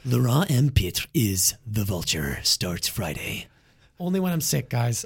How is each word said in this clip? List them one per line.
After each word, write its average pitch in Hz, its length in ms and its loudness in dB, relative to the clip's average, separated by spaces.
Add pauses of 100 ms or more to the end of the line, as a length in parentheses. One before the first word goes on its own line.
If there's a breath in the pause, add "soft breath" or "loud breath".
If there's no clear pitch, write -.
Laurent 123 460 2
M. 135 220 4
Pitre - 420 0
is 101 400 2 (140)
the 110 160 -2
Vulture. 80 580 -2
Starts - 460 0
Friday. - 580 -6 (540 soft breath)
Only 180 200 -2
when 180 140 0
I'm 165 80 0
sick, 135 260 -2
guys. 120 380 0